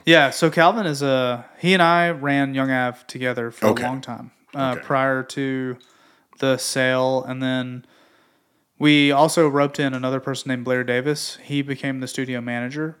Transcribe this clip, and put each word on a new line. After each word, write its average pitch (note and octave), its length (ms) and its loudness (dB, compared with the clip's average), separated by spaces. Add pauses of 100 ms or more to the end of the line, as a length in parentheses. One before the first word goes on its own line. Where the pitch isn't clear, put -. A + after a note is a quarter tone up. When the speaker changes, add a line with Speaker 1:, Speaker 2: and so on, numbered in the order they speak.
Speaker 1:
Yeah, D#3+ 240 6
so D#3+ 220 0
Calvin F#3 340 4
is D3 160 -4
a, B2+ 460 -2 (120)
he F3 140 2
and F#3 100 6
I E3+ 280 4
ran C#3 440 0
Young C3+ 160 0
Ave B2+ 360 -2
together B2 440 -6
for - 180 0
Speaker 2:
Okay. A#2+ 140 0
Speaker 1:
a A#2+ 40 -4
long C3 160 -6
time, B2 280 -14 (240)
uh, C3+ 220 -2
Speaker 2:
Okay. - 80 -10
Speaker 1:
prior C3+ 380 0
to C3 560 -6 (600)
the C3+ 200 2
sale, C3 680 0
and C3 160 -8
then B2+ 440 -4 (920)
we D3 340 6
also D3+ 360 4
roped C#3+ 300 0
in C#3 160 0
another C3 260 -2
person C3+ 300 -6
named B2 140 -4
Blair B2+ 200 0
Davis. B2+ 580 -2
He C#3+ 200 -4
became C3+ 380 -6
the B2+ 80 -8
studio B2+ 320 -6
manager. B2 600 -6